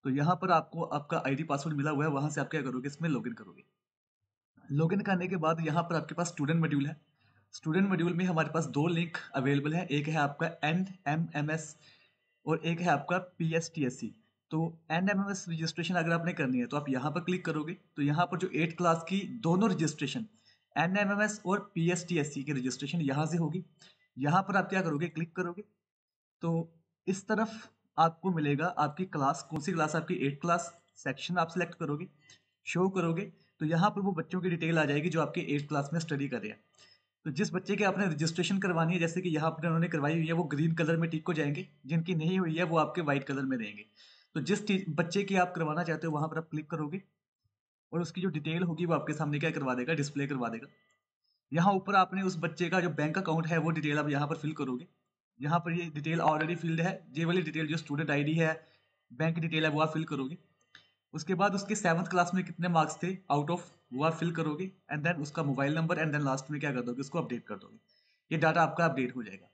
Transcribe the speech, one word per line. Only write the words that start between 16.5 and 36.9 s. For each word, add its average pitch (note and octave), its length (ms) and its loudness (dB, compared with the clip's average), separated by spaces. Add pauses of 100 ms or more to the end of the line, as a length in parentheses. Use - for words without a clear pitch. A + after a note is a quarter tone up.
है A#2+ 80 0
तो C#3+ 100 -4
आप D3 120 -2
यहाँ C3+ 220 0
पर E3+ 100 -2
क्लिक F3+ 240 -2
करोगे, D3+ 280 -2 (240)
तो D3 60 -2
यहाँ D3+ 240 4
पर F3+ 120 -4
जो F#3 160 -4
एट्थ E3 220 0
class E3 320 2
की F#3+ 120 0
दोनों F3+ 500 2
registration, D3 560 0 (500)
एनएमएमएस G3+ 680 0
और G3+ 280 -2
पीएसटीएससी E3 680 0
की D3 80 -4
registration C3+ 480 -2
यहाँ D3 260 0
से D#3+ 100 -2
होगी। E3 280 -2 (540)
यहाँ D3+ 240 2
पर G3 140 -2
आप F3 120 2
क्या F#3+ 140 0
करोगे, E3 260 -2
Click D#3+ 280 -6
करोगे, F3 260 -4 (800)
तो E3 340 0 (320)
इस F#3+ 220 -2
तरफ A3 420 -2 (280)
आपको E3 320 4
मिलेगा D3+ 360 2
आपकी D3+ 380 0
class, C#3+ 460 0
कौन D#3 100 -2
सी F#3 120 -2
class D#3 240 2
आपकी D#3+ 180 -2
एट्थ C#3 260 -2
class, E3+ 380 0 (180)
section F3 420 -4
आप E3 100 2
select F3 260 -2
करोगे, D3+ 340 -4 (580)
शो F#3 220 2
करोगे, F3 440 0 (260)
तो D#3 80 0
यहाँ E3+ 240 4
पर G3+ 100 -4
वो G3 120 0
बच्चों E3 280 -2
की F3+ 100 0
detail E3 280 2
आ D#3 60 6
जाएगी D3 240 2
जो D#3+ 140 2
आपके E3+ 180 -2
एट्थ C#3+ 280 -2
class C#3+ 240 -2
में E3 80 0
study C#3+ 280 -2
कर A#2+ 120 -4
रहे G2 100 -8
हैं। - 100 -16 (640)